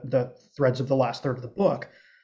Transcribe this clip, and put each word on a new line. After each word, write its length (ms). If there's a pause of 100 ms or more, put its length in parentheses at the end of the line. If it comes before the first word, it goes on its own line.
the 280 (220)
threads 240
of 80
the 80
last 280
third 140
of 40
the 60
book, 400 (360)